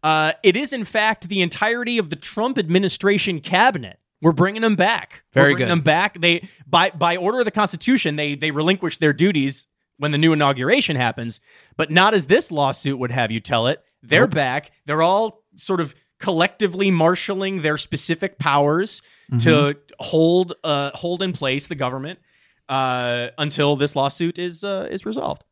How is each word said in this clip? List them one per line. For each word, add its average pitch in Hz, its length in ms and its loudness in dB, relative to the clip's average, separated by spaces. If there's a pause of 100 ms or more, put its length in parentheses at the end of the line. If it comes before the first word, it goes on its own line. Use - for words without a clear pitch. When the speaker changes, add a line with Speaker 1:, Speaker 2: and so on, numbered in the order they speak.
Speaker 1:
uh, 156 300 0 (100)
it 185 160 4
is, 277 160 -4
in 233 100 -6
fact, 214 440 -2
the 196 120 -2
entirety 233 560 -2
of 180 140 -2
the 156 60 -6
Trump 240 420 -4
administration 190 800 0
cabinet. 180 580 0 (220)
We're 165 120 4
bringing 190 300 0
them 220 140 2
back. 196 480 -2 (100)
We're 135 80 6
Speaker 2:
Very 143 120 6
Speaker 1:
bringing 123 140 0
Speaker 2:
good. - 100 0
Speaker 1:
them - 60 0
back. 175 360 0
They, 170 280 0 (180)
by, 180 240 4
by 170 260 -2
order 196 240 -2
of 240 40 2
the 214 60 -2
Constitution, 196 680 0
they, 147 180 -4
they 151 160 -4
relinquish 165 480 -2
their 156 160 4
duties 147 520 0 (300)
when 147 140 -2
the 147 80 0
new 160 160 4
inauguration 147 640 2
happens, 117 440 -2 (380)
but 156 120 -2
not 185 220 4
as 180 140 0
this 208 240 2
lawsuit 139 480 -2
would 123 140 -4
have 120 180 -2
you 113 100 -4
tell 117 280 0
it. 151 140 -4 (200)
They're 147 200 2
Speaker 2:
Nope. 190 120 0
Speaker 1:
back. 143 360 -4 (140)
They're 151 180 0
all 202 420 0 (120)
sort 185 240 -4
of 147 140 -6 (280)
collectively 190 680 0
marshaling 185 720 0
their 151 140 0
specific 160 640 -6
powers 147 640 0 (280)
Speaker 2:
Mm-hmm. 123 80 0 (100)
Speaker 1:
to 147 280 4 (220)
hold, 170 640 2
uh, 143 320 -2
hold 175 280 -6
in 185 100 -4
place 139 340 -4
the 170 80 -10
government, 135 440 -8 (500)
uh, 123 600 -2 (100)
until 147 380 0
this 143 200 -2
lawsuit 139 420 -2
is, 175 240 -10
uh, 196 280 -6
is - 160 -8
resolved. - 460 -6